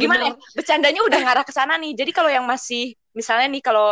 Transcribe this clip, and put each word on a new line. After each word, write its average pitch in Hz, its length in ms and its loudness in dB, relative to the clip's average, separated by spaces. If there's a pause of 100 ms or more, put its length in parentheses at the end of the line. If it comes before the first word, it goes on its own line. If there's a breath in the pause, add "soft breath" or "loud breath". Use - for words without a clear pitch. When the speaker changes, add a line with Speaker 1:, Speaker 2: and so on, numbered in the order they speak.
Speaker 1:
gimana 247 160 2
ya? - 160 -2
Speaker 2:
bener. - 160 -20
Speaker 1:
Bercandanya 302 560 2
udah 269 160 2
ngarah 254 160 2
ke - 160 -8
sana 269 240 0
nih. 302 160 -8
Jadi 220 160 -2
kalau 330 160 2
yang 254 160 0
masih, 240 380 -4 (340)
misalnya 233 320 0
nih 277 160 -6
kalau 214 260 4